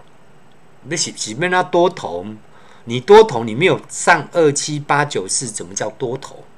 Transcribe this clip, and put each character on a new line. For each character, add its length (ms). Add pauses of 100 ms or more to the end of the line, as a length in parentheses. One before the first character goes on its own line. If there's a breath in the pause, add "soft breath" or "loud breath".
(840)
你 140
是， 200
是 180
不 80
是 80
要 140
多 260
头？ 340 (600 soft breath)
你 160
多 240
头， 180
你 100
没 140
有 220
上 420
二 220
七 260
八 260
九 240
四， 200
怎 180
么 80
叫 160
多 260
头？ 280 (140)